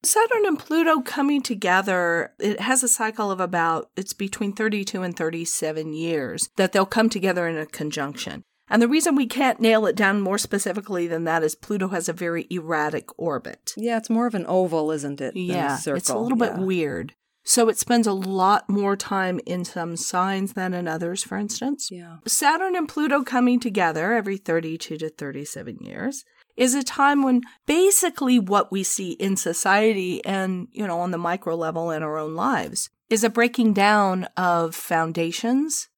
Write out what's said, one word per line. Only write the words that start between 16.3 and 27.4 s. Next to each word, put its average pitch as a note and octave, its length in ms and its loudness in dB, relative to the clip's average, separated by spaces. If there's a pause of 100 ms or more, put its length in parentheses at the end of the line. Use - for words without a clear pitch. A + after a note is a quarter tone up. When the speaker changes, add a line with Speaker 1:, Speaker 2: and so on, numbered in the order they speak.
Speaker 1:
bit A#3 180 2
Speaker 2:
Yeah. F3+ 80 -4
Speaker 1:
weird. E3 500 -2 (300)
So A3+ 240 4
it A#3 100 0
spends A#3 300 2
a G3+ 40 2
lot F#3+ 560 2
more G3 280 2
time F#3+ 500 -2
in F3+ 180 -4
some E3+ 320 -8
signs F#3+ 580 -2
than F#3 200 -4
in F3 140 -4
others, E3+ 360 -4
for F#3+ 120 -8
instance. B3 560 -4
Speaker 2:
Yeah. E3+ 240 -18 (100)
Speaker 1:
Saturn E4 500 2
and D#4+ 120 -2
Pluto D4 360 0
coming B3 340 2
together F#3 560 0
every G3+ 220 -2
thirty-two E3 640 -4
to D#3 120 -6
thirty-seven C#3 680 -12
years G3 440 -8 (320)
is B3+ 180 4
a C#4 80 0
time C#4+ 400 4
when B3+ 200 4 (240)